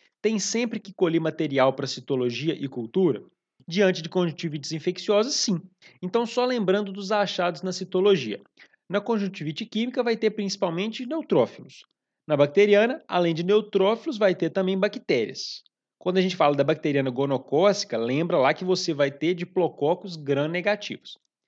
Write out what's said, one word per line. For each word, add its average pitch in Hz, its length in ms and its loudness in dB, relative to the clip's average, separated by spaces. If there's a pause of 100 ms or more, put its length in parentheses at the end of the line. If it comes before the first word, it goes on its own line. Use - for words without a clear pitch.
(220)
tem 220 180 0
sempre 226 400 -4
que - 140 -18
colher 165 260 2
material 143 540 2
para 135 140 -6
citologia 127 640 -2
e 139 160 -6
cultura? 127 520 0 (460)
Diante 185 340 2
de 160 60 -8
conjuntivites 160 640 -4
infecciosas, 202 600 -2
sim. 185 260 -2 (420)
Então, 233 240 -2
só 240 200 -2
lembrando 208 480 0
dos 196 180 -6
achados 180 520 -2
na 185 100 -4
citologia. 180 640 0 (480)
Na 202 140 -2
conjuntivite 196 640 -4
química 240 380 -4
vai 233 120 0
ter 226 140 0
principalmente 202 760 -4
neutrófilos. - 760 -2 (420)
Na 151 120 0
bacteriana, 202 680 4
além 175 280 2
de 160 100 -4
neutrófilos, 214 720 2
vai 202 160 4
ter 165 160 -2
também 190 300 -2
bactérias. - 800 -2 (360)
Quando 180 200 -2
a 190 40 4
gente 180 160 0
fala 147 180 4
da 139 80 4
bacteriana 143 460 0
gonocócica, 139 880 0
lembra 147 400 0
lá 135 160 4
que - 100 -8
você 180 300 0
vai 139 180 0
ter 156 220 -2
diplococos 175 840 -2
gram-negativos. 160 1000 -4 (300)